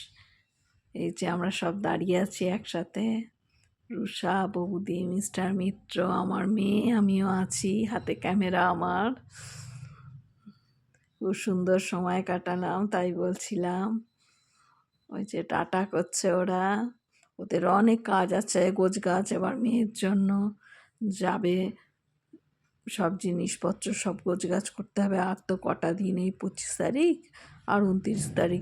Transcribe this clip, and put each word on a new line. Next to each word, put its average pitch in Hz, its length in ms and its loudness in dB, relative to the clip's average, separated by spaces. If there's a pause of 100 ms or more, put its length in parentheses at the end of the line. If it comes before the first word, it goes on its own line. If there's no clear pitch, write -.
(960)
এই 170 240 -4
যে 180 100 -2
আমরা 175 220 0
সব 190 320 -2
দাঁড়িয়ে 175 360 2
আছি 190 260 -2
একসাথে, 208 760 -2 (680)
রুষা, 190 560 -2
বৌদি, 185 580 -4
মিস্টার 185 500 -2
মিত্র, 185 480 -2
আমার 190 460 0
মেয়ে, 208 440 2
আমিও 196 360 4
আছি, 190 560 0
হাতে 214 300 -2
ক্যামেরা 185 540 2
আমার। 180 440 0 (2000)
খুব 196 140 0
সুন্দর 185 460 2
সময় 180 440 -2
কাটালাম, 180 640 -2
তাই 180 260 0
বলছিলাম। 185 920 -2 (1000)
ওই 196 160 -6
যে 170 180 -6
টাটা 170 420 0
করছে 180 480 -2
ওরা, 190 580 0 (480)
ওদের 185 280 0
অনেক 226 360 6
কাজ 185 300 2
আছে, 185 380 2
গোছগাছ, 190 600 2
এবার 185 240 -2
মেয়ের 226 360 2
জন্য 202 600 2 (680)
যাবে 185 520 0 (1160)
সব 185 280 0
জিনিসপত্র, 180 760 -2
সব - 320 -4
গোছগাছ 185 460 -2
করতে - 320 -4
হবে। 196 160 2
আর 185 180 0 (120)
তো 190 140 0
কটা - 300 0
দিন, 190 260 0
এই 185 120 0
পঁচিশ - 480 -6
তারিখ 294 380 2 (500)
আর 202 160 4
ঊনত্রিশ 190 540 0
তারিখ 175 260 2